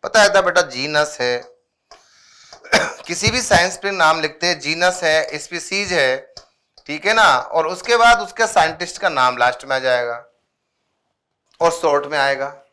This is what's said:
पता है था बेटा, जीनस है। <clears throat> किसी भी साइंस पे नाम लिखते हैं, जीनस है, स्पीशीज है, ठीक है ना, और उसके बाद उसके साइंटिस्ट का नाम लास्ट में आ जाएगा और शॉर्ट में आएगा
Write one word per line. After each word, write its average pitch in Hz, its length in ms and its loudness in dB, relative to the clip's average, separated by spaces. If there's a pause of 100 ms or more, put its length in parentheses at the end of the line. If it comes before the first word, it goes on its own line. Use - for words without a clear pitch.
पता 214 180 4
है 202 120 4
था 196 60 6
बेटा, 180 220 2
जीनस 147 580 -2
है। 123 220 -2 (1300)
<clears throat> - 320 -4
किसी 175 240 -4
भी 247 100 -2
साइंस 185 420 0
पे 196 80 -4
नाम 165 300 2
लिखते 151 260 -4
हैं, 170 140 -2
जीनस 170 420 -2
है, 156 360 0
स्पीशीज 185 540 -8
है, 135 420 0 (520)
ठीक 156 200 -8
है 220 80 0
ना, 214 140 6 (100)
और 156 280 -2
उसके 185 300 -2
बाद 233 240 6
उसके 208 260 -4
साइंटिस्ट 170 520 0
का 196 100 -2
नाम 127 300 2
लास्ट 123 260 0
में 135 120 -4
आ - 20 0
जाएगा 120 460 -2 (1400)
और 165 120 4
शॉर्ट 143 340 0
में 147 120 -4
आएगा 139 300 -2 (240)